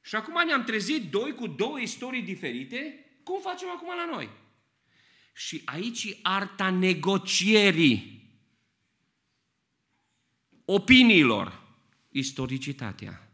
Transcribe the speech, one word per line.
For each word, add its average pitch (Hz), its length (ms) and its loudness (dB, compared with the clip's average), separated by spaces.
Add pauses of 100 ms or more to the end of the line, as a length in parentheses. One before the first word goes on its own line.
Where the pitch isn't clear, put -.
Și - 140 -12
acum 339 300 -2
ne-am 285 180 0
trezit 220 460 -4
doi 226 240 -4
cu 233 140 -10
două 226 320 -4
istorii 247 420 -8
diferite. 180 840 -10 (180)
Cum 381 180 -8
facem 370 280 -10
acum 339 180 -12
la 339 280 -8
noi? 135 140 -10 (1040)
Și - 320 -12
aici 196 380 -6
e 208 180 -10
arta 190 480 -2
negocierii 185 1500 2 (2500)
opiniilor, 185 1000 6 (460)
istoricitatea. 131 1120 -8 (120)